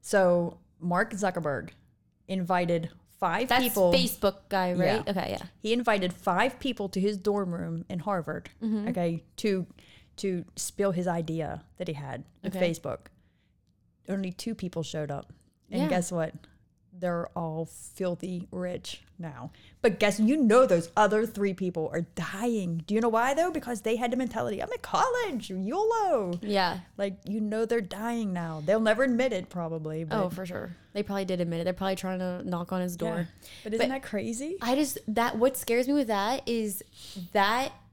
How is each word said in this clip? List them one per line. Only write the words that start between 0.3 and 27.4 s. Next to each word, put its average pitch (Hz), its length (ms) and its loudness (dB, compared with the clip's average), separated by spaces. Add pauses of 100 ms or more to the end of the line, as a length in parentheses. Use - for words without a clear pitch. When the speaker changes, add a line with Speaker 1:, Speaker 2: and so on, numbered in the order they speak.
Speaker 1:
Mark 180 340 0
Zuckerberg 170 560 -2 (580)
invited 175 600 0 (280)
five 196 300 0
Speaker 2:
That's 254 160 4
Speaker 1:
people. 202 260 4
Speaker 2:
Facebook 180 460 2 (140)
guy, 185 240 2
right? 185 320 2
Speaker 1:
Yeah. 202 60 -4
Speaker 2:
Okay, 185 160 -2 (120)
yeah. - 60 -12 (160)
Speaker 1:
He 214 100 0
invited 214 400 2
five 202 480 0
people 208 300 -4
to 196 100 -2
his 202 160 2
dorm 196 380 0
room 170 340 -6
in 180 120 -6
Harvard, 175 500 -4 (120)
Speaker 2:
Mm-hmm. 214 260 -2
Speaker 1:
okay, 175 340 -2 (160)
to, 190 280 0 (520)
to 180 260 -2 (120)
spill - 360 -2
his 175 160 0
idea 160 560 -4 (140)
that 180 100 -6
he 160 60 -6
had 135 300 -10 (180)
with 185 120 -6
Speaker 2:
Okay. 180 160 2
Speaker 1:
Facebook. - 360 -6 (1040)
Only 190 240 -4
two 226 220 -6
people 175 280 -6
showed 151 280 -6
up. - 220 -8 (380)
And 240 120 0
Speaker 2:
Yeah. 285 60 2
Speaker 1:
guess 180 240 0
what? 165 220 -2 (640)
They're 175 300 -2 (100)
all 165 280 -4
filthy 180 880 -6
rich 180 500 -8 (160)
now. 135 320 -12 (320)
But 220 160 4
guess, 208 220 2
you 226 160 6
know, 254 280 8
those 170 320 4
other 214 300 6
three 196 260 0
people 180 400 -2
are 170 100 -2 (120)
dying. 190 720 -2
Do 202 80 0
you 220 60 4
know 233 80 4
why, 240 260 4
though? 339 160 4
Because 247 300 -4
they 220 160 0
had 233 160 0
the 254 40 0
mentality, 240 460 -2
"I'm 453 100 -6
at 494 100 -8
college, 415 680 0
yolo." 262 920 0
Speaker 2:
Yeah. 185 400 0 (160)
Speaker 1:
Like, 202 280 -4
you 214 160 -4